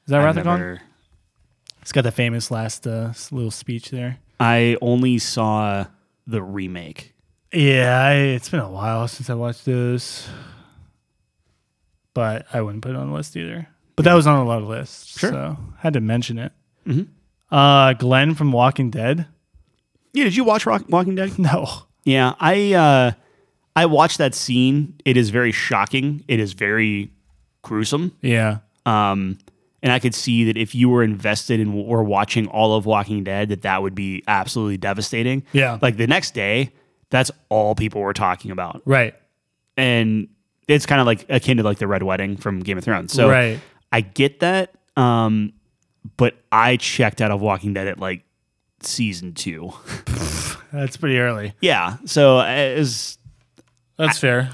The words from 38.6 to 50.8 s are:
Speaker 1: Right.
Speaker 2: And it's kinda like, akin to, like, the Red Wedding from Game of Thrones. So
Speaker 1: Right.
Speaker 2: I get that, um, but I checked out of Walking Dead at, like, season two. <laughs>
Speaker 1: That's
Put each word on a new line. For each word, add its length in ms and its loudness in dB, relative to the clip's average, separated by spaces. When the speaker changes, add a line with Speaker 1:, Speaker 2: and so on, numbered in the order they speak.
Speaker 1:
Right. 280 2
Speaker 2:
And 540 0
it's 160 4
kinda 180 4
like, 260 2
akin 280 2
to, 60 0
like, 160 0
the 80 -2
Red 160 -2
Wedding 340 -4
from 240 -6
Game 160 -4
of 80 -8
Thrones. 260 -2
So 180 6
Speaker 1:
Right. 300 4
Speaker 2:
I 100 2
get 380 0
that, 340 0
um, 560 2
but 200 2
I 260 4
checked 440 -2
out 100 0
of 100 -2
Walking 320 -2
Dead 140 -4
at, 120 -8
like, 240 -8
season 520 -6
two. 380 -10
<laughs> 520 -8
Speaker 1:
That's 240 -4